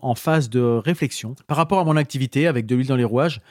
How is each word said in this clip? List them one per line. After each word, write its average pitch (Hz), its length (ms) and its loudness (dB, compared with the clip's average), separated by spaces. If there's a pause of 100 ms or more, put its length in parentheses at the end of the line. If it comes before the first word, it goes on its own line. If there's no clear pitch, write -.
en 123 120 -2
phase 156 360 0
de 123 100 0
réflexion 120 760 -2 (140)
par 147 80 -2
rapport 165 240 2
à 175 40 2
mon 156 120 2
activité 143 500 0
avec 123 200 0
de 123 100 0
l'huile 131 100 0
dans 135 80 0
les 123 80 2
rouages, 120 380 0 (100)